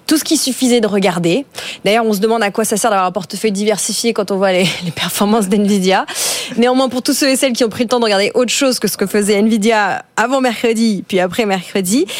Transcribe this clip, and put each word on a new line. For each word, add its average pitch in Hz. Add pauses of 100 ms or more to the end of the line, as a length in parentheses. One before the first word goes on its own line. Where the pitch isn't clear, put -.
tout -
ce -
qu'il -
suffisait 240
de 214
regarder. 190 (400)
D'ailleurs, 220
on 220
se 196
demande 226
à 202
quoi 214
ça 208
sert 226
d'avoir 190
un 180
portefeuille 202
diversifié 208
quand 202
on 196
voit 190
les, 185 (120)
<laughs> 180
les 165
performances 202
d'Nvidia. 202 (520)
Néanmoins, 254
pour 254
tous 285
ceux 277
et 269
celles 254
qui 240
ont 220
pris -
le 208
temps 247
de 233
regarder 202
autre 247
chose 262
que 208
ce -
que 202
faisait 208
Nvidia 214 (140)
avant 247
mercredi, 226
puis 185
après 185
mercredi, 196 (140)